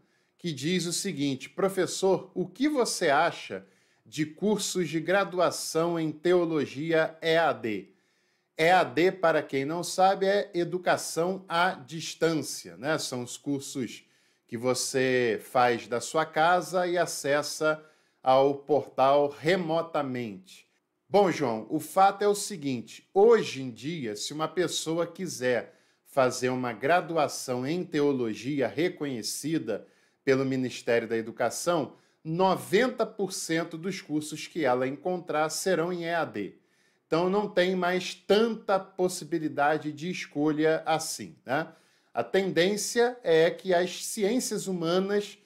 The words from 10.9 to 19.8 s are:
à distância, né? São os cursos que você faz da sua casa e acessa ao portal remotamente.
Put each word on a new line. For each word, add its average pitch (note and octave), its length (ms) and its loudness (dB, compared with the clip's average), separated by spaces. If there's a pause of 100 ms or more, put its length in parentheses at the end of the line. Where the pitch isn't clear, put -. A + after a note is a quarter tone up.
à F3 220 2
distância, D3+ 1080 -4
né? C#3 220 -2
São B2 240 -6
os - 160 -12
cursos C3+ 640 -6 (460)
que A#2 80 -10
você B2+ 840 0
faz A#2+ 460 2
da A#2+ 120 -2
sua D#3+ 240 -2
casa E3+ 640 2
e F3 100 -2
acessa D#3 880 0 (380)
ao C3+ 320 6
portal C#3+ 760 2
remotamente. D3 1400 -4 (400)